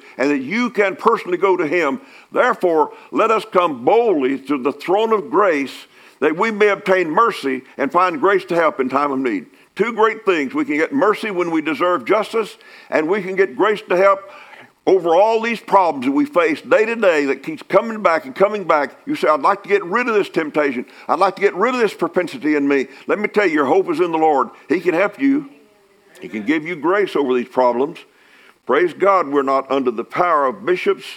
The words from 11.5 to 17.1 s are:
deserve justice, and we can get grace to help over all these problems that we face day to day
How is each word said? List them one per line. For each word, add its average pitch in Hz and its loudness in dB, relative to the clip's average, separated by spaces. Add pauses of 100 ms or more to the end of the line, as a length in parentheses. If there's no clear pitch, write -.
deserve 156 -2
justice, 208 -2 (320)
and 156 0
we 196 -2
can 190 -8
get 190 0
grace 208 0
to 180 0
help 196 2 (580)
over 170 2
all 214 4
these 220 -4
problems 160 0
that 139 0
we 147 2
face 156 0
day 180 2
to 226 -4
day 170 2